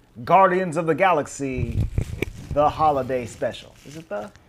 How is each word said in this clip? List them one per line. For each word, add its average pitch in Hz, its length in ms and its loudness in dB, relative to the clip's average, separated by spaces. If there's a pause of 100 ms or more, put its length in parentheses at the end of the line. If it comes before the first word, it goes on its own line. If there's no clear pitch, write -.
(240)
Guardians 180 520 4
of 170 120 -2
the 160 80 2
Galaxy, 139 880 0 (680)
the 147 140 4
holiday 131 600 0
special. - 480 -8 (100)
Is 143 100 -18
it 160 140 -16
the, 208 220 -10 (180)